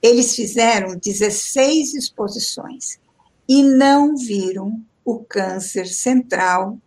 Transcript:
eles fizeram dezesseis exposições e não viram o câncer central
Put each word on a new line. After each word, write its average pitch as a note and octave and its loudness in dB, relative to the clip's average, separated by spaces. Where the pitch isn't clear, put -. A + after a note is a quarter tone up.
eles A#3+ 4
fizeram G#3+ 0
dezesseis B3+ -2
exposições - -8
e C4+ 6
não C#4 6
viram G3+ -6
o A#3 -4
câncer F#3+ -6
central F#3+ 0